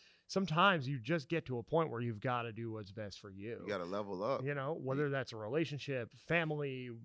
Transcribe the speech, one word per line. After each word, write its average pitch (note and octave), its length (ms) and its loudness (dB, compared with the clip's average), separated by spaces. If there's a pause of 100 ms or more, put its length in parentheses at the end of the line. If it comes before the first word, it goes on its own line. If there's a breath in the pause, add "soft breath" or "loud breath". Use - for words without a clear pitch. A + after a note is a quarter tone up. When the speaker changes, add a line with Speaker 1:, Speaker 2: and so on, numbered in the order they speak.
(280 soft breath)
Speaker 1:
sometimes F3 600 6
you C#3 120 -2
just C#3 280 0
get D#3+ 180 0
to B2 120 -2
a A2+ 60 -4
point D#3+ 260 4
where A#2 120 -4
you've A#2 180 0
gotta A#2+ 320 0
do A2+ 200 -6
what's G#2+ 200 -8
best G2+ 280 -8
for G2+ 120 -14
you. G2+ 300 -8
Speaker 2:
You F2+ 60 -8
gotta F#2+ 180 -2
level G2 380 -2
up. C3 200 2
Speaker 1:
You C#3+ 100 -2
know, C#3+ 200 -2
whether C#3+ 320 0
Speaker 2:
Yeah. C#3 60 0
Speaker 1:
that's C3+ 220 -2
a A2+ 40 -8
relationship, C3 800 -2
family, D3 760 -2 (140)